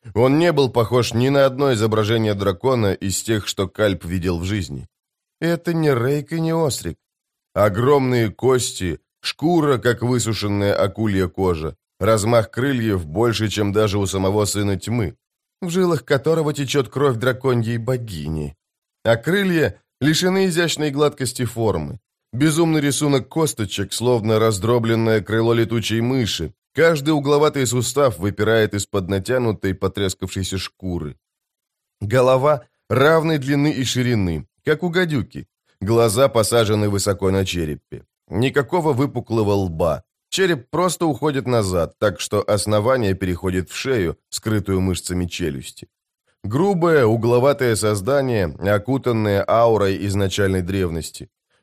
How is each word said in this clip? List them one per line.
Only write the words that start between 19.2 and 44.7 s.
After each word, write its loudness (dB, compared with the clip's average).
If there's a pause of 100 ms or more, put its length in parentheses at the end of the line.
лишены 2
изящной 0
гладкости -2
формы. -2 (340)
Безумный 2
рисунок 0
косточек, -4
словно 0
раздробленное 2
крыло 0
летучей 0
мыши. -2 (220)
Каждый 2
угловатый 2
сустав 0
выпирает 0
из-под -4
натянутой, -2
потрескавшейся -4
шкуры. -8 (840)
Голова 2 (220)
равной 4
длины 0
и -2
ширины, -2 (180)
как 0
у -2
гадюки. -2 (340)
Глаза 4
посажены 2
высоко 0
на 2
черепе. -6 (240)
Никакого 0
выпуклого -2
лба. -2 (260)
Череп -2
просто -2
уходит -2
назад, 0
так 0
что -2
основание 0
переходит -4
в -16
шею, -2 (100)
скрытую -2